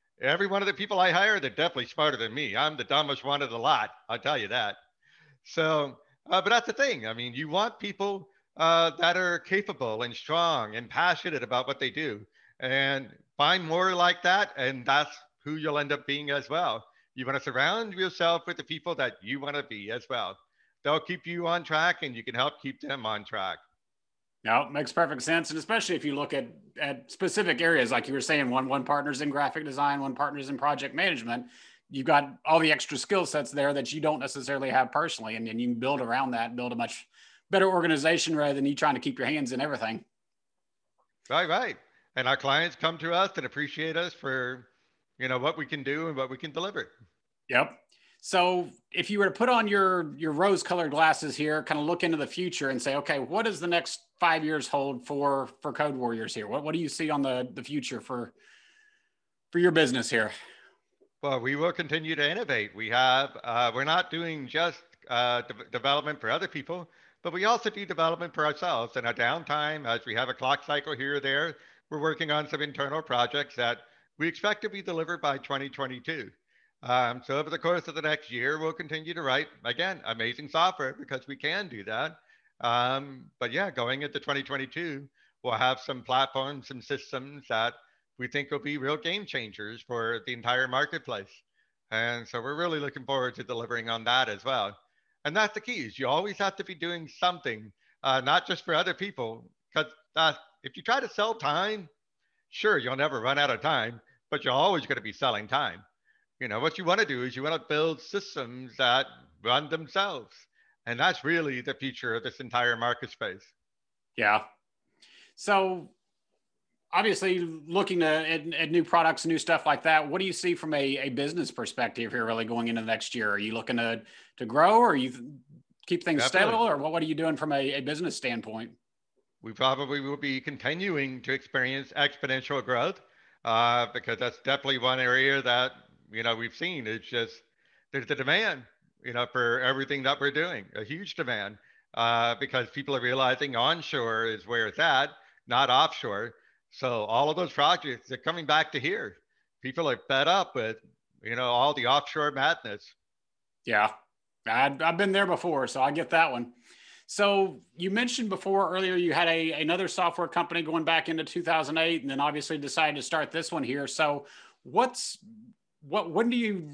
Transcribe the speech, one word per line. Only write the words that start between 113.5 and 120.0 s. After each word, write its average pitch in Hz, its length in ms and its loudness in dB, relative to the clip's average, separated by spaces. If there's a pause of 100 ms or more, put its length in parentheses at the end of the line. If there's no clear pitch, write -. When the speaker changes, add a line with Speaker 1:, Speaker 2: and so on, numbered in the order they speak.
Speaker 2:
Yeah. 107 280 4 (920)
So 190 560 0 (1000)
obviously 190 480 2
looking 170 640 0
to, 165 40 6
at, 156 480 2
at 151 180 -2
new 170 120 6
products, 160 420 4
new 165 120 2
stuff 160 280 2
like 143 180 2
that, 156 240 4